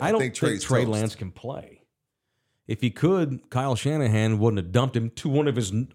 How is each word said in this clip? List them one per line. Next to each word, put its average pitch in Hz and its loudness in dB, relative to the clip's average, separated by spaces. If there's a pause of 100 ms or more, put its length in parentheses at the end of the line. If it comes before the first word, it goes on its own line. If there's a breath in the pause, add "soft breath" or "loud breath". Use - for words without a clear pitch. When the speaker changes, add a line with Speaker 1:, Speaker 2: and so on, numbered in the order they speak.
Speaker 1:
I 170 0
don't 220 2
Speaker 2:
I 135 0
think 127 -4
Speaker 1:
think 156 0
Speaker 2:
Trey's 98 -4
Speaker 1:
Trey 127 0
Speaker 2:
toast. 113 0
Speaker 1:
Lance 107 -2
can 95 -10
play. - -14 (840)
If 110 -4
he 123 2
could, 160 0
Kyle 131 0
Shanahan 110 2
wouldn't 107 2
have 90 -4
dumped 127 2
him 113 -2
to - -6
one 143 2
of 123 0
his 110 -2
n-, 117 -2